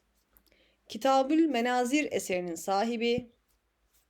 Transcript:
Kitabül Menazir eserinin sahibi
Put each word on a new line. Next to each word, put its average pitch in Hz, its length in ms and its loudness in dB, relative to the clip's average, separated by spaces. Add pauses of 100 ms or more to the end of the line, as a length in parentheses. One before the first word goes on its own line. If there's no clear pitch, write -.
(880)
Kitabül 269 580 2
Menazir 247 640 0
eserinin 180 440 -4
sahibi 233 760 -2 (800)